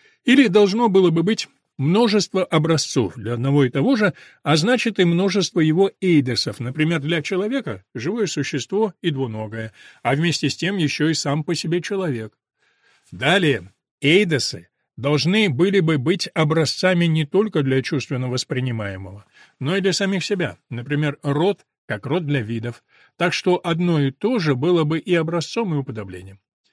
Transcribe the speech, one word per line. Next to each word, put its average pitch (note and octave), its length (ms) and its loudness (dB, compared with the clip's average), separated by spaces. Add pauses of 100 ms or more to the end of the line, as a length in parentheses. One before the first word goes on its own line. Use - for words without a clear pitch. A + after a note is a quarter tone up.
(260)
Или C4 220 6
должно G#3 420 4
было F#3 220 4
бы E3 120 2
быть G#3+ 240 -2 (320)
множество F#3+ 640 2
образцов D3+ 720 0
для A2 180 -6
одного C3+ 300 2
и B2+ 60 2
того F3 260 2
же, G#3 180 0 (300)
а C#3+ 140 2
значит A3+ 420 0
и F#3 60 4
множество F3 560 0
его D#3+ 300 2 (100)
эйдосов, B2+ 580 2
например, D3+ 400 -2
для D#3 240 -2
человека – F#3+ 600 -4 (120)
живое F3 320 -2
существо E3 720 -2
и F3 80 0
двуногое, A2+ 600 -6 (320)
а A#2+ 100 2
вместе D3+ 360 0
с - 60 -4
тем G3 220 -4
ещё D3+ 300 0
и D#3+ 60 2
сам D3+ 300 -2
по F3 120 -2
себе E3 260 -2
человек. D3+ 520 -6 (800)
Далее, C3 600 0 (300)
эйдосы D3+ 680 2 (300)
должны D3+ 520 2
были F#3 300 2
бы D#3+ 180 2
быть D#3 380 -2
образцами D#3+ 720 0
не D#3 200 2
только F#3 380 0
для C3 180 2
чувственно B2+ 480 -4
воспринимаемого, G#2+ 960 -6 (340)
но D#3 180 -2
и G3 40 0
для F#3 120 2
самих F#3+ 300 0
себя, F3 340 -4 (120)
например, C#3+ 540 -4
род D3+ 420 0 (220)
как G#2+ 180 -8
род D#3+ 220 -2
для C#3 140 0
видов, G#2+ 420 -6 (340)
так E3+ 160 0
что F3+ 300 0
одно E3+ 360 0
и C3+ 120 2
то A#3 260 -2
же D#3 160 0
было D#3+ 300 2
бы D#3 160 0
и F3+ 160 0
образцом, E3+ 580 -2
и D3 40 0
уподоблением. G2 640 -10 (340)